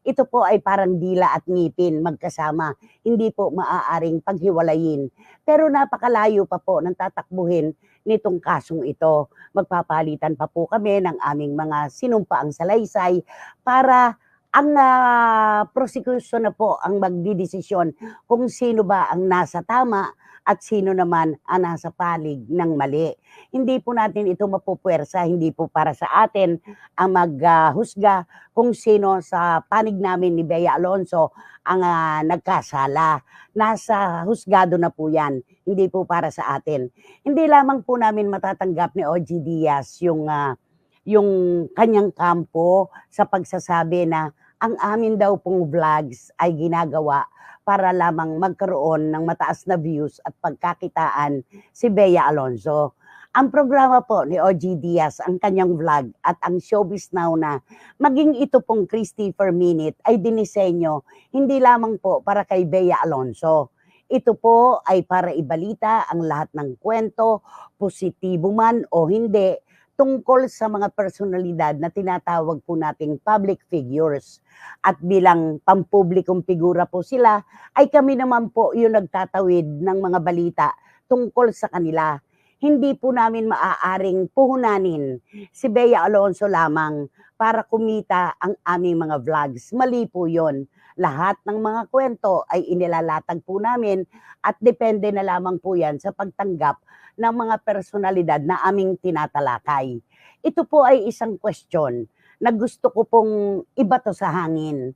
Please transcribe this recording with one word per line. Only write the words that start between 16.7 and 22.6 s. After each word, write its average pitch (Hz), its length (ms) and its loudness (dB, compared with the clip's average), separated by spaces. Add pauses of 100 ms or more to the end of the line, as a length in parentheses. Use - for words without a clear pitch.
ang 190 160 -2
magdidesisyon 180 960 -2 (320)
kung 240 260 0
sino 233 320 0
ba 185 240 2
ang 175 160 -2
nasa 180 400 0
tama 226 480 0 (320)
at 196 160 0
sino 190 320 -2
naman 170 560 0
ang 180 160 0
nasa 170 300 -6
palig 156 560 -6
ng 165 260 -2